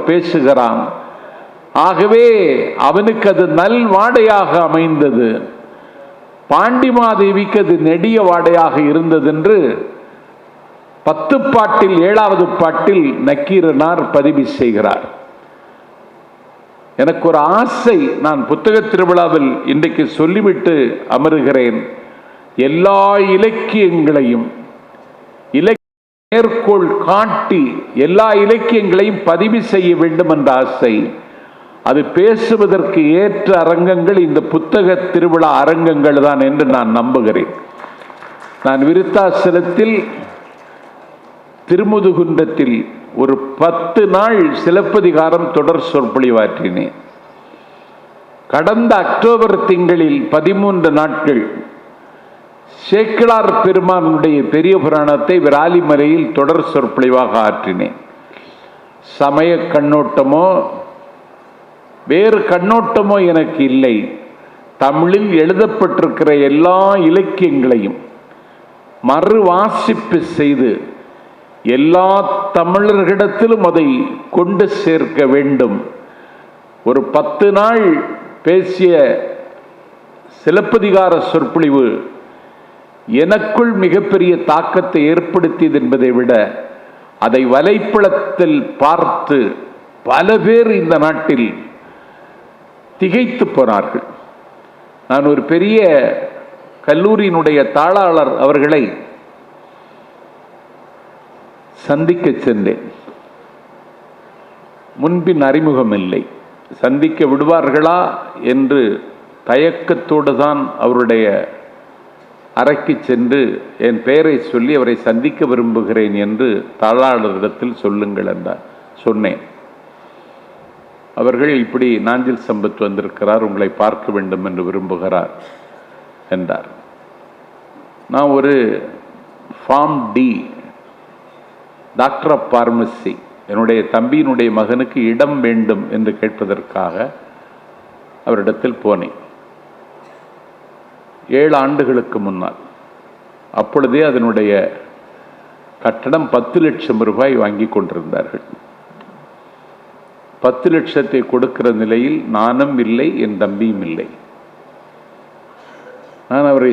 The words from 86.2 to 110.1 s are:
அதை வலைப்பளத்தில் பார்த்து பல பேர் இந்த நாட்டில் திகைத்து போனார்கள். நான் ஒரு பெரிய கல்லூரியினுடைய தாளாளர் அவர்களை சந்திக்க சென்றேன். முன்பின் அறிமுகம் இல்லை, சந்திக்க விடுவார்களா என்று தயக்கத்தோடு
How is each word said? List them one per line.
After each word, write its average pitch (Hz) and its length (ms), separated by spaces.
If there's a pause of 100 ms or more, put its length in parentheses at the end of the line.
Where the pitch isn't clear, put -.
அதை 117 260
வலைப்பளத்தில் 180 1120 (180)
பார்த்து 147 600 (640)
பல 170 340
பேர் 226 340
இந்த 165 260
நாட்டில் 147 500 (1500)
திகைத்து 214 520
போனார்கள். - 580 (1040)
நான் 143 200
ஒரு 143 180
பெரிய 196 340 (1040)
கல்லூரியினுடைய 165 760 (140)
தாளாளர் 165 640
அவர்களை 143 440 (3000)
சந்திக்க 165 480 (120)
சென்றேன். 104 460 (2000)
முன்பின் 165 460
அறிமுகம் 135 540
இல்லை, 92 240 (560)
சந்திக்க 143 500
விடுவார்களா 151 720 (500)
என்று 135 340 (640)
தயக்கத்தோடு 147 920